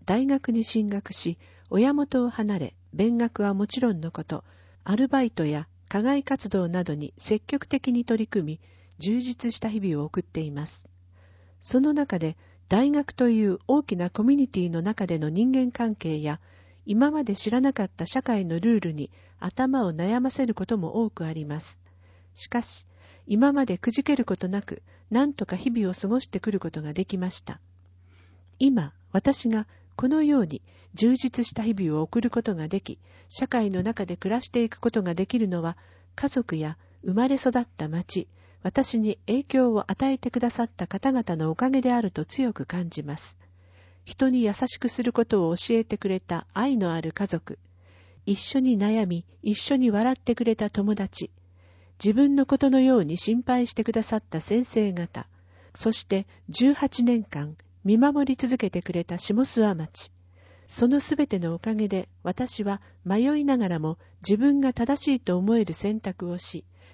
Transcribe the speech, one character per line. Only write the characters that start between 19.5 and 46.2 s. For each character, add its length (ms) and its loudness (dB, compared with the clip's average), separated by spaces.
を 60 -2
悩 280 0
ま 100 0
せ 160 -2
る 80 0
こ 120 -6
と 120 0
も 260 -2
多 60 -2
く 160 -6
あ 60 -4
り 120 -8
ま 160 -6
す。 180 -18
し 140 -14
か 140 -2
し、 240 -16
今 260 4
ま 140 2
で 120 -2
く 120 -4
じ 140 0
け 100 2
る 100 2
こ 120 -2
と 120 -4
な 140 -4
く、 200 -12
な 160 4
ん 60 0
と 140 -6
か 100 -4
日 140 -2
々 200 0
を 40 -4
過 140 -4
ご 120 0
し 80 -8
て 100 -6
く 120 -4
る 100 0
こ 100 -6
と 120 -6
が 100 -6
で 120 -2
き 140 -4
ま 120 -2
し 100 -10
た。 200 -14
今、 340 2
私 360 0
が 180 0
こ 120 0
の 140 2
よ 180 4
う 60 0
に 160 -10
充 220 4
実 300 -2
し 80 -10
た 80 -6
日 120 0
々 240 0
を 40 0
送 180 -2
る 100 0
こ 120 -2
と 120 -4
が 140 -6
で 120 -2
き、 180 -12
社 200 -6
会 220 0
の 120 0
中 240 -4
で 100 -6
暮 180 -2
ら 60 0
し 100 -10
て 140 2
い 40 0
く 100 -18
こ 120 0
と 120 0
が 120 -2
で 120 -2
き 120 0
る 100 0
の 140 -2
は、 140 -4
家 140 -2
族 280 -2
や 220 -4
生 120 -2
ま 140 4
れ 80 2
育 220 0
っ 80 -2
た 120 -4
町、 400 -4
私 360 0
に 280 0
影 180 0
響 300 2
を 160 -2
与 220 0
え 60 -2
て 120 -6
く 100 -4
だ 100 2
さ 140 -2
っ 100 -4
た 120 -6
方 260 -2
々 240 0
の 140 0
お 40 -2
か 160 0
げ 100 2
で 120 2
あ 80 2
る 100 0
と 140 -6
強 280 -2
く 140 -8
感 240 -6
じ 120 -8
ま 140 -8
す。 200 -18
人 240 0
に 140 4
優 120 2
し 240 -4
く 100 -2
す 140 -4
る 100 0
こ 120 2
と 240 2
を 80 0
教 200 0
え 80 2
て 140 -6
く 100 -4
れ 120 -2